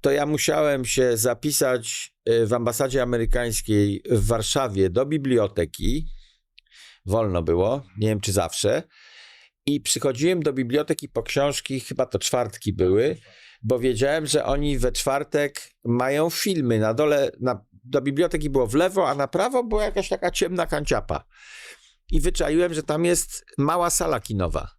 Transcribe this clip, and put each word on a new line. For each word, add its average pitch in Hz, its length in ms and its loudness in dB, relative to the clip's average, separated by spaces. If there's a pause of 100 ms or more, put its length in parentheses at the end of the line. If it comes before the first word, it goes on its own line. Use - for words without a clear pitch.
to 139 100 2
ja 147 140 0
musiałem 151 600 0
się 123 320 2
zapisać, 127 960 -2 (160)
y, 117 180 4
w 110 60 2
ambasadzie 123 500 0
amerykańskiej 110 1040 0
w 104 180 2
Warszawie 110 640 0
do 120 160 2
biblioteki. 131 1000 0 (960)
Wolno 98 380 0
było, 95 400 0 (140)
nie 107 100 0
wiem, 107 120 0
czy 98 120 -4
zawsze. 98 520 0 (800)
I 143 160 -2
przychodziłem 147 640 -2
do 147 100 0
biblioteki 135 560 -2
po 113 140 -4
książki, 139 560 -2
chyba 131 260 -2
to - 140 -4
czwartki 113 540 -2
były, 101 440 2 (460)
bo 120 160 0
wiedziałem, 135 480 0
że 147 180 0
oni 143 320 0
we 123 140 2
czwartek 143 760 -2 (140)
mają 131 460 2
filmy. 139 500 0
Na 110 140 2
dole, 147 460 2
na, 120 260 -2 (180)
do 131 180 0
biblioteki 151 480 0
było 127 180 2
w 110 80 -4
lewo, 180 340 2
a 139 60 0
na 139 120 -2
prawo 240 360 0
była 214 200 -2
jakaś 202 260 -2
taka 175 220 -2
ciemna 175 360 -2
kanciapa. 135 560 -2 (880)
I 147 100 4
wyczaiłem, 165 520 0
że 156 100 -4
tam 156 220 0
jest - 400 -2 (120)
mała 170 320 2
sala 160 300 0
kinowa. 85 600 -4